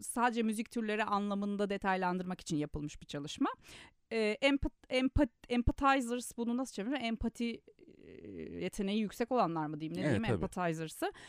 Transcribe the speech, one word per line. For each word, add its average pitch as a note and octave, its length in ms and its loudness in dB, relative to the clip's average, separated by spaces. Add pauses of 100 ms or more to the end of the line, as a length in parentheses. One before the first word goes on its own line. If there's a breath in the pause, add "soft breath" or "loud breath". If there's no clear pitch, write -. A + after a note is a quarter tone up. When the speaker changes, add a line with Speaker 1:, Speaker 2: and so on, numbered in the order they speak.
Speaker 1:
sadece A#3 420 2
müzik A3 280 -2
türleri G#3+ 320 0
anlamında G3+ 640 0
detaylandırmak F#3 720 0
için - 160 -2
yapılmış D3 440 -4
bir - 40 -18
çalışma. D3+ 440 -2 (600 loud breath)
Ee, G#3+ 300 2
empat-, C#4+ 480 2
empat-, C4 600 2
empathizers, B3 880 2
bunu A#3 200 0
nasıl C4 160 -2
çeviriyor? B3 280 -2
Empati, A#3 600 -2 (440)
e, - 260 -14 (100)
yeteneği G3 580 -2
yüksek A3 320 -2
olanlar E3 360 2
mı D3+ 120 -6
diyeyim, D#3+ 180 -4
ne - 40 -2
Speaker 2:
Evet, D3+ 80 2
Speaker 1:
diyeyim, B2 140 4
Speaker 2:
tabii. G#3+ 100 2
Speaker 1:
empathizers'ı. E3 800 -2 (180 loud breath)